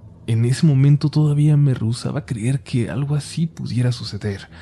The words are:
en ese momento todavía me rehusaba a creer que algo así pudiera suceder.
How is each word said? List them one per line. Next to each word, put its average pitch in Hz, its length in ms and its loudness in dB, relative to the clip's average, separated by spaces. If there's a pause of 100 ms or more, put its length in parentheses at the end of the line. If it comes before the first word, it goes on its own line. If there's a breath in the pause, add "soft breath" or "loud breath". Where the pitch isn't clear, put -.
(280)
en 117 180 2
ese 131 200 2
momento 143 440 4
todavía 147 480 2
me 143 160 4
rehusaba 113 460 -4
a - 60 -12
creer 123 380 -4
que 113 260 -4
algo 139 260 -4
así 156 320 -4
pudiera 123 440 -2
suceder. 107 580 -8 (120)